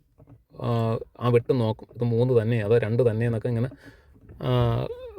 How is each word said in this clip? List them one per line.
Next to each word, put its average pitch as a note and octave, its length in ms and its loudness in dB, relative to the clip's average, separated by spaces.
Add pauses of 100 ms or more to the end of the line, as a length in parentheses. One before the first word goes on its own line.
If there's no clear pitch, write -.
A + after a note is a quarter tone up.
(680)
ആ, - 20 -2 (560)
ആ A#2+ 120 2
വെട്ട് A#2+ 260 2
നോക്കും, A2 340 -4
ഇത് A#2+ 80 -4 (100)
മൂന്ന് B2+ 260 2
തന്നെ A#2 260 0
അതോ A2+ 100 4 (100)
രണ്ട് A#2 240 2
തന്നെ A2+ 200 -2
എന്നൊക്കെ A2+ 240 -4
ഇങ്ങനെ, A#2 160 -2 (800)
ആ, - 20 0 (680)